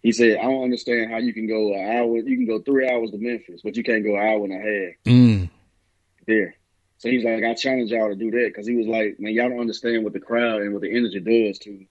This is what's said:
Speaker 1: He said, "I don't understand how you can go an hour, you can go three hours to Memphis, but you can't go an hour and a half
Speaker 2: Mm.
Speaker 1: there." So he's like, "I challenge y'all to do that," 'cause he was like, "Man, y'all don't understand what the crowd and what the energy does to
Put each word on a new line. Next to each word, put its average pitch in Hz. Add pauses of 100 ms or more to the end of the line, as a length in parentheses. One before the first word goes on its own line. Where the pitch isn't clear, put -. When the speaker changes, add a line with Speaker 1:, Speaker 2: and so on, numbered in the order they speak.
Speaker 1:
He 117
said, 110
"I 95
don't 131
understand 120
how 113
you 117
can 110
go 107
an 98
hour, 117
you 127
can 123
go 110
three 135
hours 117
to 104
Memphis, 107
but 104
you 117
can't 110
go 101
an 101
hour 107
and 95
a 92
half 101 (120)
Speaker 2:
Mm. 113 (800)
Speaker 1:
there." 104 (440)
So 113
he's 123
like, 113
"I 117
challenge 127
y'all 110
to 101
do 110
that," 117
'cause 104
he 120
was 113
like, 110
"Man, 107
y'all 117
don't 123
understand 113
what 107
the 110
crowd 117
and 101
what 98
the 92
energy 110
does 107
to 98